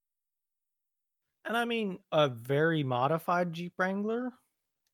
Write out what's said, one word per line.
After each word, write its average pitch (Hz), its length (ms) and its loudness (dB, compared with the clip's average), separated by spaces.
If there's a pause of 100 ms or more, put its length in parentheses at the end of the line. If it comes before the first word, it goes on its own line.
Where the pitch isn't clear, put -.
(1400)
And 220 120 -4
I 240 80 0
mean, 220 340 -2 (140)
a 151 160 6
very 139 560 0
modified 160 680 0
Jeep 175 260 -10
Wrangler 214 540 -2 (600)